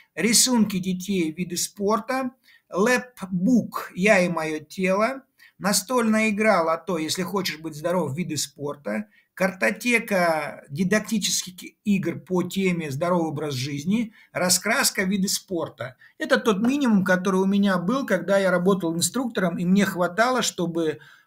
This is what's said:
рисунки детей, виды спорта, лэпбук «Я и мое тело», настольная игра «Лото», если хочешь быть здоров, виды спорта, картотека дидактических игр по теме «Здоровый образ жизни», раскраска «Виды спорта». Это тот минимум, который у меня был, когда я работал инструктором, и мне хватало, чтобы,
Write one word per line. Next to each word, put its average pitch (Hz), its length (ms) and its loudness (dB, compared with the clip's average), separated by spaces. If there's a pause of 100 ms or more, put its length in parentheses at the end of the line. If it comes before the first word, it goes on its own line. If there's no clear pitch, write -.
(160)
рисунки 214 640 2
детей, 180 500 -2
виды 170 280 -6
спорта, 220 760 -2 (400)
лэпбук 196 1200 0
«Я 190 260 4
и 175 80 2
мое 156 320 -4
тело», 202 640 -2 (340)
настольная 220 720 2
игра 208 340 2
«Лото», 165 340 -2
если 156 240 -2
хочешь 180 380 -4
быть 160 160 -10
здоров, 156 420 -2
виды 151 200 -4
спорта, 175 720 -6 (260)
картотека 190 1400 0
дидактических 190 1040 -2 (100)
игр 170 340 0
по 180 260 -2
теме 180 480 -2
«Здоровый 165 400 0
образ 147 240 -4
жизни», 147 580 -2 (180)
раскраска 208 720 0
«Виды 190 240 0
спорта». 139 680 -6 (200)
Это - 200 2
тот 214 280 0
минимум, 247 380 2
который 185 380 2
у 196 40 0
меня 202 320 2
был, 233 280 -2
когда 185 320 0
я 190 140 2
работал 180 440 2
инструктором, 185 600 -2
и 175 80 -4
мне 190 180 6
хватало, 190 580 0
чтобы, 165 580 -2 (280)